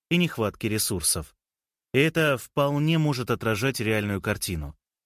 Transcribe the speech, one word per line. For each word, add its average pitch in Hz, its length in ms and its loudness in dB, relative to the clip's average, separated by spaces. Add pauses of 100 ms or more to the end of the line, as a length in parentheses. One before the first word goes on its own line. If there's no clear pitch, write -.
и 170 80 2
нехватке 117 520 0
ресурсов. 98 640 -2 (580)
И 127 60 4
это 156 380 2
вполне 147 600 0
может 135 340 0
отражать 113 480 0
реальную 104 420 0
картину. 87 540 -4 (300)